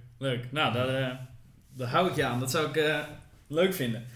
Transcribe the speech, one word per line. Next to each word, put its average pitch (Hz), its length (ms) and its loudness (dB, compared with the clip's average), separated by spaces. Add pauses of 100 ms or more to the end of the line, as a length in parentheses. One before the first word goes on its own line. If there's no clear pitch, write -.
(180)
leuk. 131 340 -4
Nou, 139 200 2
daar, 127 160 2
eh, 131 280 0 (580)
daar 127 140 -6
hou 170 200 4
ik - 80 -2
je 143 80 2
aan. 123 160 0
Dat 131 100 -2
zou 156 180 2
ik, 135 80 -4
eh, 151 280 2 (420)
leuk 180 280 2
vinden. 120 300 -2 (120)